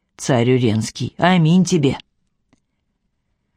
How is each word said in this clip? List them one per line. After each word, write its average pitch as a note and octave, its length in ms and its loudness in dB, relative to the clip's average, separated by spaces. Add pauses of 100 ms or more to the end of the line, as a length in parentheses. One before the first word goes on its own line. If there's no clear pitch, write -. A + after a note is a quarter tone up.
(160)
царь B2 380 0
Уренский. A2+ 640 -2
Аминь F3 480 2
тебе». D3 320 -2 (1600)